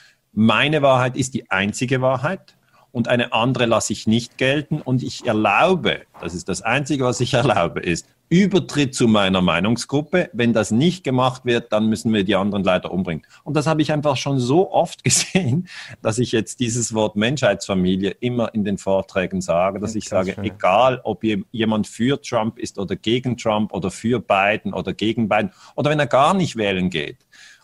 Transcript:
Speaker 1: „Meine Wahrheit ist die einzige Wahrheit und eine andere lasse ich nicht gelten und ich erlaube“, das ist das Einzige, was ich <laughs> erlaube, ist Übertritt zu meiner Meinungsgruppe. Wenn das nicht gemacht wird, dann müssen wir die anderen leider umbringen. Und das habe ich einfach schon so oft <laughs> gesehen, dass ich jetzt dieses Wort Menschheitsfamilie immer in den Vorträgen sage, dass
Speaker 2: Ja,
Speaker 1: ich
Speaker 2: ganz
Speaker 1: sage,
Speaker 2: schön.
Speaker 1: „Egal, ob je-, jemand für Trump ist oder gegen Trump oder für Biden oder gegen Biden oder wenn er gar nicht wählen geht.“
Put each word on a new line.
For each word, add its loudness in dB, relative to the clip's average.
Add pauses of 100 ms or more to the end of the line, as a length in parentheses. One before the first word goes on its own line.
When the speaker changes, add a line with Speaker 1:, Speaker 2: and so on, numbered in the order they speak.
(320)
Speaker 1:
„Meine 2
Wahrheit 2
ist -4
die -8
einzige 0
Wahrheit -2 (360)
und -2
eine 0
andere 2
lasse 2
ich -6
nicht 0
gelten 0
und -2
ich -8
erlaube“, 2 (120)
das -10
ist -10
das -4
Einzige, -2
was -2
ich -2
<laughs> -
erlaube, 0
ist -4 (220)
Übertritt 2
zu 2
meiner 4
Meinungsgruppe. 0
Wenn 0
das 0
nicht 0
gemacht 0
wird, 0
dann 0
müssen 0
wir 2
die 2
anderen 0
leider 0
umbringen. -4 (180)
Und -2
das 0
habe 0
ich 0
einfach 0
schon -2
so 2
oft -2
<laughs> -
gesehen, 0 (320)
dass -2
ich 0
jetzt -2
dieses -2
Wort 0
Menschheitsfamilie 2
immer -2
in 0
den -2
Vorträgen -2
sage, 0
dass -4
Speaker 2:
Ja, -4
Speaker 1:
ich -8
Speaker 2:
ganz 0
Speaker 1:
sage, -6
Speaker 2:
schön. -8
Speaker 1:
„Egal, 2
ob -6
je-, -2
jemand 0
für -2
Trump -4
ist -10
oder -6
gegen -2
Trump 0
oder -4
für -2
Biden 0
oder -6
gegen -2
Biden 0 (260)
oder 0
wenn 0
er 2
gar 4
nicht -2
wählen 0
geht.“ -6 (380)